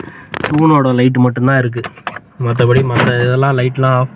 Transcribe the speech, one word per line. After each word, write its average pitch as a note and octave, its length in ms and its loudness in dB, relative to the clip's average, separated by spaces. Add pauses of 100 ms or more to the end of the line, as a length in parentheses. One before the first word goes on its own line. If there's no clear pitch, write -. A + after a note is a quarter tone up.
(480)
தூணோட D3 480 2
லைட் B2+ 220 2
மட்டும்தான் B2 420 2
இருக்கு. A#2+ 220 -4 (640)
மத்தபடி A#2+ 400 2
மத்த B2 400 0
இதெல்லாம் C3 340 0
லைட்லாம் B2+ 280 0
ஆஃப் C3 300 2